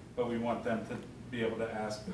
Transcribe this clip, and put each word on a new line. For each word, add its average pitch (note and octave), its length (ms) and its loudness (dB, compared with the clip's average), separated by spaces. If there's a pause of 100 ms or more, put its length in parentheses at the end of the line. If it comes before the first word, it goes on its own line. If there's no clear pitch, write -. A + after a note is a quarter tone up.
(160)
but A#2+ 120 4
we A#2 120 2
want A#2 240 2
them A2 260 2
to A#2 80 -2 (320)
be A#2 140 0
able A2 140 4
to A2+ 140 0
ask G#2+ 300 -2 (120)